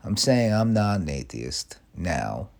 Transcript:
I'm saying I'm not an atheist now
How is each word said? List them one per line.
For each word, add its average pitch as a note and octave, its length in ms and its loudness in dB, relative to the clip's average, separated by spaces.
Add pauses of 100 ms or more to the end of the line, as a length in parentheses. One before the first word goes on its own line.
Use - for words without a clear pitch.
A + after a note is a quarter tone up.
I'm G2+ 120 -2
saying A#2+ 360 4
I'm A2+ 200 2
not G#2 280 2
an D#2 80 -4
atheist B1+ 680 -8 (180)
now C2+ 640 -4